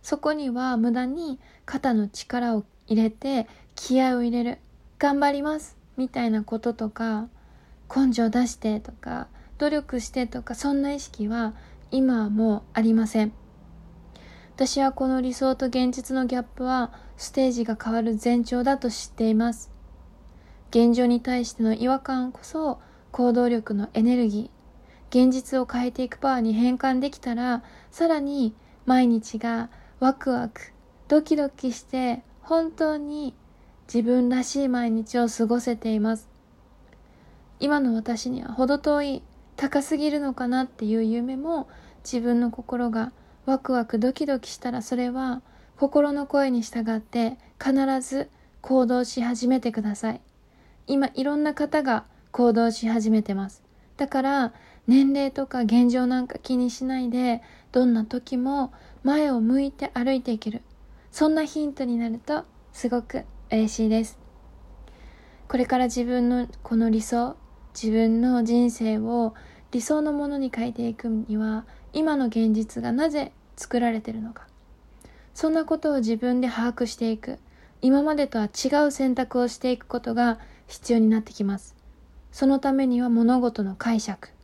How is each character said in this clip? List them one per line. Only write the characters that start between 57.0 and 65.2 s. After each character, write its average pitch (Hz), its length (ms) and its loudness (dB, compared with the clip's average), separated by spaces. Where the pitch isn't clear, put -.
い 247 80 -4
で、 240 340 0
ど 254 140 4
ん 240 80 6
な 220 100 2
時 247 320 -6
も 262 360 -2
前 294 280 2
を 240 100 0
向 254 220 2
い 277 80 -2
て - 240 -8
歩 247 180 0
い 262 80 0
て 254 120 -4
い 214 60 -2
け 220 120 -6
る、 226 120 -10
そ 311 180 2
ん 311 60 4
な 311 100 0
ヒ 302 200 -6
ン 285 80 -4
ト 277 120 -6
に 240 120 -2
な 233 120 -4
る 226 100 -6
と - 260 -6
す - 160 -6
ご 240 140 0
く - 220 -10
嬉 220 220 2
し 220 140 0
い - 20 2
で 220 160 2
す。 - 140 -14